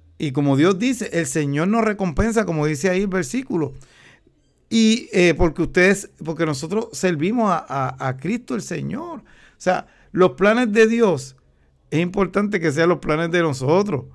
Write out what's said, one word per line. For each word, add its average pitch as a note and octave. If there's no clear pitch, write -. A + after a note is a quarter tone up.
y D#3
como C#3
Dios F3+
dice, A#3
el E3+
Señor D3
nos A3
recompensa, G#3
como D#3
dice D3+
ahí F#3
el G#3
versículo. F#3
Y, A3+
eh, F3+
porque E3+
ustedes, F3+
porque D#3+
nosotros D#3
servimos F#3
a, E3+
a, C3+
a C3
Cristo A#3
el G#3
Señor. G#3+
O -
sea, -
los F3+
planes G#3+
de A3
Dios, A3
es C#3+
importante F3+
que E3
sean E3
los E3+
planes E3
de F3
nosotros. D3+